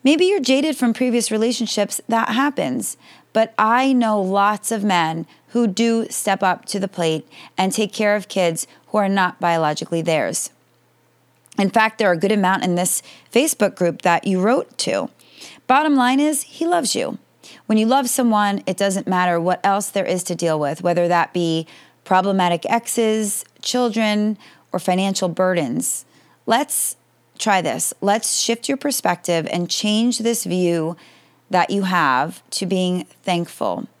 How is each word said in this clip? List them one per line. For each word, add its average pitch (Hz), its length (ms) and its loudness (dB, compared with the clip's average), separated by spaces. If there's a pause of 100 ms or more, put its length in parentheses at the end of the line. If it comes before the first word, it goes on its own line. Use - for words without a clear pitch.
Maybe 311 220 4
you're 381 140 2
jaded 269 360 2
from 233 180 0
previous 240 380 0
relationships. 214 760 -2
That 226 200 0
happens. 220 680 -2 (360)
But 226 260 2
I 240 340 2
know 220 300 2
lots 196 480 0
of 208 140 -2
men 165 420 0 (220)
who 233 180 2
do 226 420 0
step - 360 -2
up 180 220 0
to 202 120 -6
the 190 80 -2
plate 160 420 -2 (300)
and 190 140 0
take 208 200 -2
care 208 220 0
of 202 140 -4
kids 170 400 -2 (180)
who 214 120 -2
are 196 100 2
not 190 320 0
biologically 165 600 0
theirs. 156 500 -2 (1080)
In 180 120 2
fact, 220 280 2
there 208 100 4
are 180 40 4
a 170 60 2
good 196 120 0
amount 190 320 2
in 175 140 0
this 180 260 -2 (300)
Facebook 247 420 2
group 170 280 -2
that 185 260 2
you 185 120 0
wrote 233 380 0
to. - 300 -2 (580)
Bottom 294 300 4
line 262 240 2
is, 302 220 0
he - 240 -6
loves 339 280 0
you. - 240 -4 (460)
When 220 140 2
you 214 80 2
love 254 220 2
someone, 208 560 0
it 185 120 -4
doesn't 196 320 -2
matter 180 320 2
what 175 240 0
else 202 240 2
there 196 160 -2
is 180 200 -2
to 175 120 -6
deal 160 240 0
with, 147 220 -4
whether 175 260 2
that 170 240 2
be 165 340 -2 (380)
problematic 185 640 2
exes, 220 800 -2 (160)
children, 214 760 0 (320)
or 175 80 -4
financial 185 500 0
burdens. 170 760 -2 (400)
Let's - 500 -2 (440)
try 196 220 2
this. 156 400 -4
Let's 202 380 0
shift - 280 -4
your 269 120 -2
perspective 175 720 -2
and 175 180 -4
change 220 500 0
this 226 260 -2
view 170 520 0 (540)
that 180 200 2
you 196 120 0
have 160 680 0
to - 160 -6
being 180 380 0 (180)
thankful. 170 640 -4 (140)